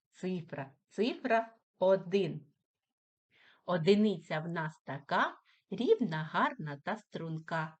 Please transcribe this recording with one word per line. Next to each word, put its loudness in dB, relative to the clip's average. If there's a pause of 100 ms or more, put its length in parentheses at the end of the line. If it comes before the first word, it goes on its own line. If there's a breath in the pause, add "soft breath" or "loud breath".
(120)
цифра, -8 (160)
цифра 0 (220)
один. 2 (1160 soft breath)
Одиниця 2
в -10
нас -6
така, -2 (340 soft breath)
рівна, 2
гарна -2
та -4
струнка. -8